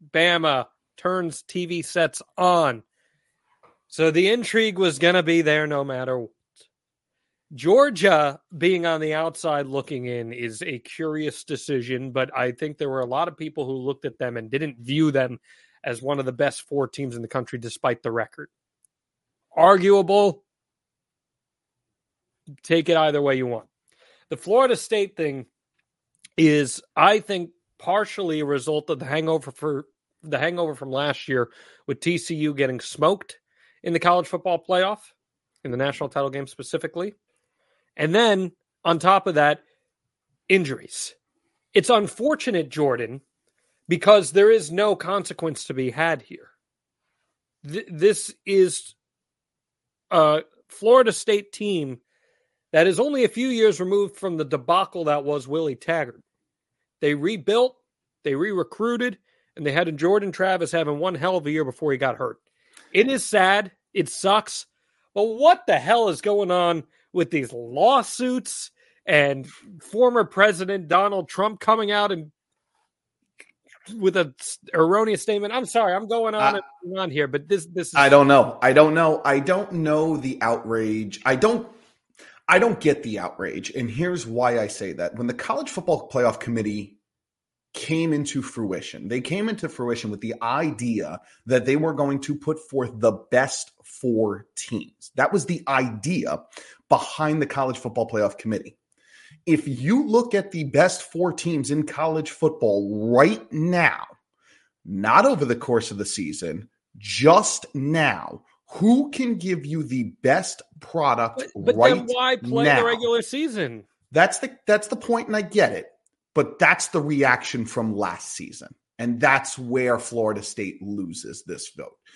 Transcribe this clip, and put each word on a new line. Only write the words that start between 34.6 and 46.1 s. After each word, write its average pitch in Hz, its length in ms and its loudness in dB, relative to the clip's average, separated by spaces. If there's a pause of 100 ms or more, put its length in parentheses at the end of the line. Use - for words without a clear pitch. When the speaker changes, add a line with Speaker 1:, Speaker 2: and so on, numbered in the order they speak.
Speaker 1:
playoff, 190 340 0 (640)
in 135 60 -10
the 120 80 -6
national 139 320 -4
title 139 220 -4
game 139 160 -8
specifically. 165 640 -8 (840)
And 160 200 -2
then, 202 380 2 (300)
on 165 140 2
top 185 300 2
of 170 80 0
that, 147 260 2 (880)
injuries. 165 640 -2 (640)
It's 214 160 4
unfortunate, 214 800 0
Jordan, 127 520 -2 (640)
because 180 440 4
there 202 180 6
is 180 220 2
no 202 240 0
consequence 170 720 -6
to 135 100 -10
be 127 160 -4
had 156 320 -2